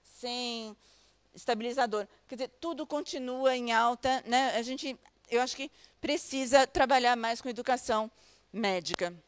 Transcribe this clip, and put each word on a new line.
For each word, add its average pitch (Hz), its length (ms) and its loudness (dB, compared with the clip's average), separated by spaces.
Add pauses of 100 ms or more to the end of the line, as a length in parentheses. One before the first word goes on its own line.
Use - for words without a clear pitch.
sem 240 720 -8 (600)
estabilizador. 226 720 -2 (200)
Quer 254 80 -12
dizer, 247 120 -6 (120)
tudo 311 280 -6
continua 262 680 -2
em 240 160 -2
alta, 240 540 2
né? 240 300 2
A 233 60 2
gente, 262 360 -6 (320)
eu 240 120 2
acho 254 140 -2
que 269 140 -8 (300)
precisa 269 680 4
trabalhar 247 500 4
mais 233 260 -4
com 254 80 -6
educação 233 600 -2 (420)
médica. 185 600 -2 (140)